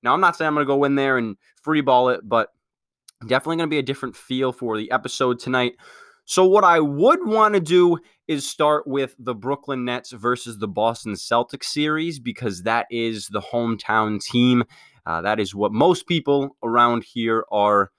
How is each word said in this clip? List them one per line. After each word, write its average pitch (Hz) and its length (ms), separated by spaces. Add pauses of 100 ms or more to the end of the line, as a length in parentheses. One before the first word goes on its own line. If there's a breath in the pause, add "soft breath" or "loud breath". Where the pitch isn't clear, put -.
Now, 123 120
I'm 170 80
not 175 160
saying 160 100
I'm 151 60
gonna 147 120
go 139 200
in 139 100
there 135 220
and 113 180 (260)
free 151 200
ball 127 260
it, 123 160
but 110 300 (720)
definitely 139 280
gonna 165 120
be 151 100
a 139 60
different 131 320
feel 131 360
for 113 260
the 107 120
episode 123 480
tonight. 127 360 (520 loud breath)
So - 180
what 190 200
I 170 160
would 165 440
wanna 214 360
do 170 400 (280 soft breath)
is 147 220
start 151 380
with 135 320
the 120 160
Brooklyn 131 500
Nets 123 240
versus 120 480
the 104 100
Boston 110 460
Celtics 120 520
series, 151 520
because 113 460
that 113 260
is 113 380
the 104 120
hometown 110 800
team. 123 440 (420 soft breath)
Uh, 82 160
that 104 180
is 98 140
what 101 180
most 165 360
people 143 560
around 120 400
here 113 480
are 101 480